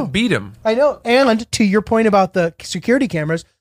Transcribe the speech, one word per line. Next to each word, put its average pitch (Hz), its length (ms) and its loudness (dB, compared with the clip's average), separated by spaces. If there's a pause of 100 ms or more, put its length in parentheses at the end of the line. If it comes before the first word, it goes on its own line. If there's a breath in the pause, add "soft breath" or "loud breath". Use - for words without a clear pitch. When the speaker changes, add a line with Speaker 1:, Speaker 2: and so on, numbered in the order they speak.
Speaker 1:
didn't 196 120 -6
beat 208 200 0
him. 101 200 -4 (120)
Speaker 2:
I 220 100 0
know. 269 300 0
And 240 480 2
to - 120 0
your 202 180 2
point 226 260 0
about 196 260 2
the 170 280 -2
security 233 460 -2
cameras, 160 360 -4 (160)